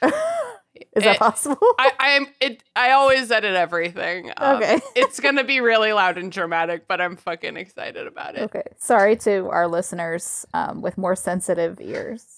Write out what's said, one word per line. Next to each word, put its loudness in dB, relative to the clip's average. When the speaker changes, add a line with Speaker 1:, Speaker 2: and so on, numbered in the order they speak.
Speaker 1:
<laughs> 2
Is 4
that 4
Speaker 2:
It, 0
Speaker 1:
possible? 0
Speaker 2:
I, 4
I 2
am. 2
It. -4
I 2
always 4
edit 0
everything. -2
Um, 2
Speaker 1:
Okay. 2
<laughs> -12
Speaker 2:
it's 2
gonna 2
be 0
really 4
loud 2
and -8
dramatic, -4
but -2
I'm -4
fucking -10
excited -12
about -12
it. -6
Speaker 1:
Okay. -6
Sorry 4
to 0
our 2
listeners, -6
um, -6
with -6
more 0
sensitive -2
ears. -10